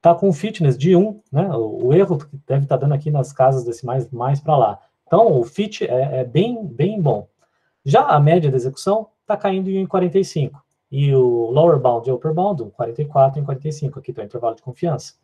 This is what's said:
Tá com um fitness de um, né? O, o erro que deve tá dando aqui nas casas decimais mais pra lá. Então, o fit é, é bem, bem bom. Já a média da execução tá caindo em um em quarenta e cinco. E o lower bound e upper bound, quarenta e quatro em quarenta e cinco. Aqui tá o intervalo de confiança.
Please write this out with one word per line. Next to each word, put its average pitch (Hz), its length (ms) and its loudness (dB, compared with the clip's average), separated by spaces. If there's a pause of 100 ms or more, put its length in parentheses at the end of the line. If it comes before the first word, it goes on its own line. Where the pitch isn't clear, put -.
Tá 170 120 6
com 185 140 0
um 185 60 2
fitness 156 440 0
de 175 180 4
um, 202 260 2 (100)
né? 165 240 0
O, 110 320 -4
o 135 60 4
erro 175 240 4
que - 100 -10 (180)
deve 139 200 0
tá 139 100 -2
dando 143 180 0
aqui 143 160 -4
nas 139 220 -2
casas 131 320 2
decimais 120 480 -6
mais 131 300 -4
pra 151 160 0
lá. 107 220 0 (280)
Então, 165 320 4
o - 40 0
fit - 420 -6
é, 131 340 -2
é 127 40 -2
bem, 208 420 -2
bem 170 360 -4
bom. 117 260 -2 (560)
Já 214 220 4
a 151 140 2
média 151 320 4
da 131 60 0
execução 190 500 -2 (180)
tá 214 120 -2
caindo 190 320 -2
em 190 80 -2
um 190 40 -2
em 185 60 -4
quarenta 180 300 0
e 196 80 2
cinco. - 380 -6 (280)
E 139 220 0
o 120 380 2
lower 151 280 4
bound 120 300 0
e - 20 0
upper 156 220 -4
bound, 180 380 -2
quarenta - 300 -8
e 147 40 -4
quatro 139 340 2
em 143 40 -4
quarenta 139 240 -8
e 156 40 -6
cinco. - 280 -8
Aqui - 120 -14
tá 110 100 -12
o 104 40 -10
intervalo - 300 -6
de - 60 -20
confiança. - 640 -8